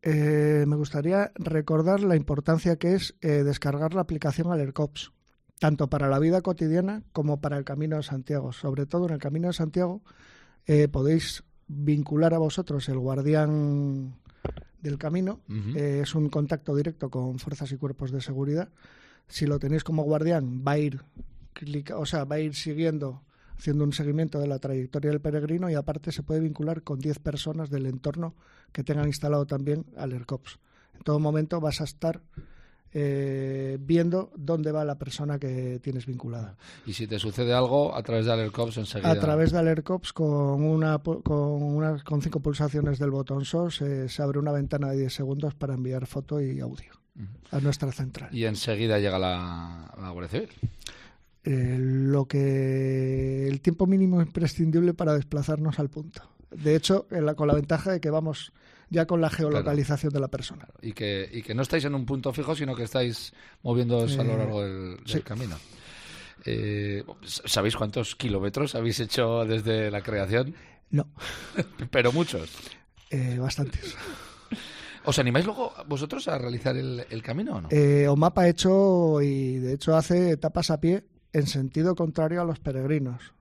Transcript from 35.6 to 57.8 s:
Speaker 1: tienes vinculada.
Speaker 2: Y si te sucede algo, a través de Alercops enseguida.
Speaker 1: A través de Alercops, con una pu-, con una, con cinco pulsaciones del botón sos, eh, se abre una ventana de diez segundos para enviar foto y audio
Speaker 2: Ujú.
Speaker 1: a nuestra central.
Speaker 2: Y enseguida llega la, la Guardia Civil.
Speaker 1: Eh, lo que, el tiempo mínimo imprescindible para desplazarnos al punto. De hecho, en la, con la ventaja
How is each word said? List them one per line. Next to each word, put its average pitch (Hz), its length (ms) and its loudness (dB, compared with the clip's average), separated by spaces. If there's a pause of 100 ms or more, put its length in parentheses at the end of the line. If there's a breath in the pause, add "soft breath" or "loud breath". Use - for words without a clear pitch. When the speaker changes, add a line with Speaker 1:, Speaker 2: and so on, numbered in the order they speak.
Speaker 1:
tienes 131 240 -6
vinculada. 117 520 -8 (280 loud breath)
Speaker 2:
Y 107 80 -6
si 110 140 -6
te 107 120 -4
sucede 120 340 0
algo, 127 420 4
a 110 80 -4
través 113 220 2
de 120 80 4
Alercops 113 440 -2
enseguida. 107 340 0
Speaker 1:
A 156 80 4
través 156 320 4
de 175 80 2
Alercops, 165 520 0
con 143 520 2
una 156 380 2
pu-, 165 220 -4
con 147 140 2 (260)
una, 147 400 0
con 147 180 0
cinco 151 200 -2
pulsaciones 143 580 0
del 143 120 2
botón 135 340 -2
sos, 170 360 -2
eh, 135 280 -2
se - 120 -6
abre 143 180 0
una 147 120 0
ventana 143 380 -2
de 135 80 0
diez 131 160 -2
segundos 143 420 -4
para 135 200 -4
enviar 127 300 -4
foto 143 360 -6
y 135 180 -4
audio 127 320 -10 (240)
Speaker 2:
Ujú. 113 420 -12
Speaker 1:
a - 40 2
nuestra 139 320 0
central. - 420 -8
Speaker 2:
Y 117 100 0
enseguida 107 540 2
llega 98 200 2
la, 87 800 -4
la 95 120 -10
Guardia 87 200 -8
Civil. 156 200 -2 (960 loud breath)
Speaker 1:
Eh, 127 360 0
lo 135 480 2
que, 135 1200 0
el 139 140 -2
tiempo 180 260 2
mínimo 185 340 6
imprescindible 165 720 2
para 160 220 2
desplazarnos 151 640 -2
al 143 100 0
punto. - 320 -14 (300)
De 151 240 2
hecho, 190 340 4
en 165 160 0
la, 151 100 2
con 151 120 2
la 147 80 6
ventaja 151 380 0